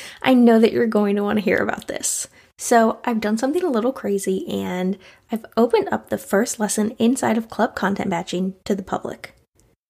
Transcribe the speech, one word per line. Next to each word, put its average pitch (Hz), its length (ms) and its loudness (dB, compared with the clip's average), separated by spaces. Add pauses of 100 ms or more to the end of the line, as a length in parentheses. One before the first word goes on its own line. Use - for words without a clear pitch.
(220)
I 262 100 4
know 233 260 6
that 226 140 6
you're 240 140 2
going 208 300 2
to 202 60 0
want 208 160 0
to 185 60 -2
hear - 140 2
about - 300 -4
this. - 400 -6 (280)
So - 480 2
I've 233 160 -2
done 220 160 -2
something 294 260 0
a 349 80 0
little 240 220 0
crazy, 196 560 -2
and 190 480 -4 (340)
I've 226 140 -6 (140)
opened 247 320 2
up - 180 -6
the 208 80 -4
first - 420 -2
lesson 208 340 -2
inside 233 440 2
of 226 140 -4
Club - 240 -2
Content 196 340 -2
Batching 180 460 -4 (100)
to 208 100 0
the 190 100 -6
public - 500 -8 (560)